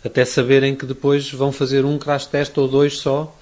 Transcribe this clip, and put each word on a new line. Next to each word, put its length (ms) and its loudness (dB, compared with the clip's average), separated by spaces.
até 220 2
saberem 500 2
que 100 -12
depois 460 -2
vão 200 -2
fazer 340 0
um 120 0
crash 280 -4
test 320 -4
ou 100 2
dois 320 2
só, 420 -4